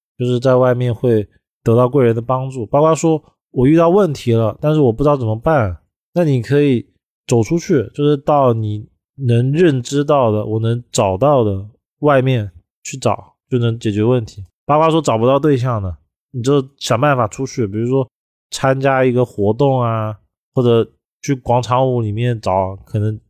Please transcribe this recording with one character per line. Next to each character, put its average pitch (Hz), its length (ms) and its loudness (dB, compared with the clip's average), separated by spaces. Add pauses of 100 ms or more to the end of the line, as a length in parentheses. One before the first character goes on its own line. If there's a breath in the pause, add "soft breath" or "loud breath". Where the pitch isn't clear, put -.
(180)
就 123 80 -4
是 123 160 -2
在 127 160 2
外 127 180 2
面 123 180 -2
会 110 320 0 (380)
得 117 100 2
到 123 140 4
贵 127 180 2
人 113 80 4
的 117 80 -4
帮 131 280 -4
助。 131 160 -10
包 143 160 0
括 160 120 4
说 160 300 0 (280 soft breath)
我 123 140 0
遇 156 120 4
到 170 100 4
问 175 260 2
题 120 200 -2
了， 113 260 0
但 151 140 0
是 156 80 2
我 123 100 4
不 117 120 -4
知 143 40 2
道 147 80 2
怎 131 100 -4
么 110 120 -2
办， 117 400 0 (360)
那 170 120 0
你 135 160 2
可 139 200 0
以 131 240 0 (400)
走 120 160 2
出 165 160 -2
去， 131 380 -2
就 147 80 -4
是 147 140 2
到 135 360 2
你 107 360 -6 (260)
能 127 380 0
认 151 280 2
知 143 220 -2
到 139 280 2
的， 107 140 -2
我 110 140 -4
能 117 320 -2
找 98 240 0
到 131 300 2
的 98 200 -4 (340)
外 143 220 2
面 123 300 -2 (320)
去 - 140 -12
找， - 380 -4 (140)
就 131 80 0
能 117 220 -2
解 117 120 -4
决 104 120 0
问 123 220 0
题。 - 180 -16 (220)
包 147 120 2
括 160 140 2
说 160 100 0
找 123 160 0
不 113 80 0
到 139 140 2
对 147 160 2
象 120 260 -4
的， 92 160 -8 (340)
你 123 120 -10
就 139 180 2 (160)
想 117 220 -2
办 143 160 2
法 123 120 0
出 135 180 -10
去， 123 200 -4
比 101 120 -6
如 117 100 -2
说 131 180 0 (460)
参 135 280 0
加 135 260 2
一 127 80 2
个 123 100 2
活 107 300 0
动 135 280 0
啊， 110 380 -4 (340)
或 131 80 0
者 117 280 2 (320)
去 143 120 -4
广 123 280 -2
场 127 280 0
舞 120 120 -2
里 107 100 -4
面 117 280 -4
找， 95 360 -2 (100)
可 - 140 -6
能 107 200 -4 (100)